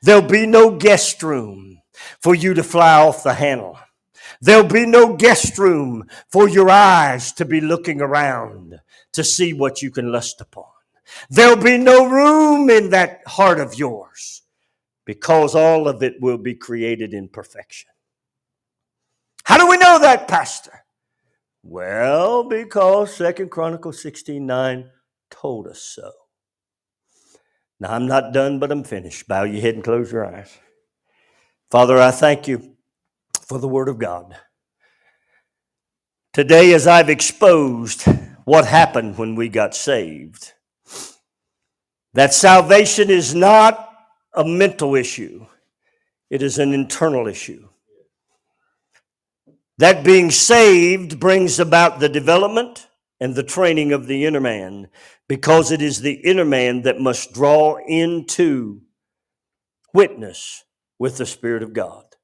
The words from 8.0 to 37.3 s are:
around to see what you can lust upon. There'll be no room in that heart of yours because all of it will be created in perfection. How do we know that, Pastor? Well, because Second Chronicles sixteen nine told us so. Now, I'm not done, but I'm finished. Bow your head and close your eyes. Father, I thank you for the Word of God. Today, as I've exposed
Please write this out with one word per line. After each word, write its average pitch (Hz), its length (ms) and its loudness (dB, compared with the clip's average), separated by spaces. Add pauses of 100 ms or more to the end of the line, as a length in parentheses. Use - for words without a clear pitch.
around 113 760 -6 (340)
to 156 120 -6
see 170 300 -4
what 139 260 -6
you 139 100 -12
can 120 220 -10
lust 120 300 -10
upon. - 240 -20 (640)
There'll 233 260 6
be 240 220 2
no 254 280 6
room 294 600 2
in 214 220 2
that 180 360 -2
heart 185 320 0
of 123 200 -10
yours - 640 -14 (640)
because 147 480 -2
all 160 340 2
of 123 140 -8
it 127 180 -8
will 123 180 -4
be 120 160 -10
created 117 600 -10
in 98 140 -14
perfection. - 600 -20 (1600)
How 226 120 2
do 349 100 6
we 359 120 4
know 349 200 6
that, 285 300 2
Pastor? - 560 -8 (800)
Well, 127 840 -4
because 208 680 -2
Second 175 360 -6
Chronicles 165 520 -10
sixteen 143 440 -16
nine 127 440 -6 (400)
told 120 380 -14
us - 120 -20
so. - 300 -20 (1700)
Now, 95 100 -10
I'm 120 140 -8
not 135 280 -4
done, 135 240 -2
but 143 120 -6
I'm 147 140 -8
finished. 90 420 -16
Bow 98 180 -6
your 104 180 -10
head 113 120 -2
and 110 80 -16
close 117 300 -6
your 110 140 -8
eyes. 95 280 -20 (1160)
Father, 123 280 2
I 127 120 4
thank 143 360 -2
you 123 300 -12 (720)
for 131 120 -12
the 131 100 -10
Word 135 200 -6
of 127 100 -12
God. 87 380 -12 (2000)
Today, 165 400 6
as 147 120 2
I've 165 220 4
exposed 143 960 -2 (400)